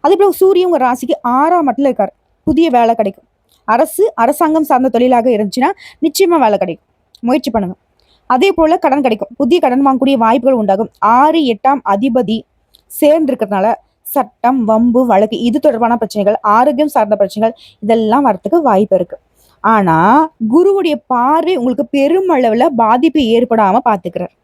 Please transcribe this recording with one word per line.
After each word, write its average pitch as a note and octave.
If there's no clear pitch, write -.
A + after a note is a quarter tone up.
அதே E4
போல G4
சூரியன் F#4
உங்க D4
ராசிக்கு B3+
ஆறாம் D4
இடத்துல C4
இருக்காரு. C4
புதிய D#4
வேலை A#3
கிடைக்கும். G#3+
அரசு, D#4
அரசாங்கம் D#4
சார்ந்த C4
தொழிலாக B3
இருந்துச்சுன்னா A3
நிச்சயமா E4+
வேலை G#3+
கிடைக்கும், F3+
முயற்சி B3+
பண்ணுங்க. G3
அதே C#4+
போல E4
கடன் C#4+
கிடைக்கும், A3+
புதிய C#4+
கடன் C#4
வாங்கக்கூடிய C4+
வாய்ப்புகள் A#3+
உண்டாகும். G3+
ஆறு, C#4+
எட்டாம் C4
அதிபதி A3
சேர்ந்திருக்கிறதுனால B3
சட்டம், B3+
வம்பு, A#3
வழக்கு G#3+
இது A#3+
தொடர்பான A#3
பிரச்சனைகள், G#3
ஆரோக்கியம் B3+
சார்ந்த G#3+
பிரச்சனைகள் G#3
இதெல்லாம் A3+
வரத்துக்கு D4+
வாய்ப்பு G#3+
இருக்கு. -
ஆனா, G#3
குருவுடைய F4
பார்வை D#4
உங்களுக்கு B3
பெருமளவுல C#4+
பாதிப்பு B3
ஏற்படாம A3+
பாத்துக்கிறார். F3+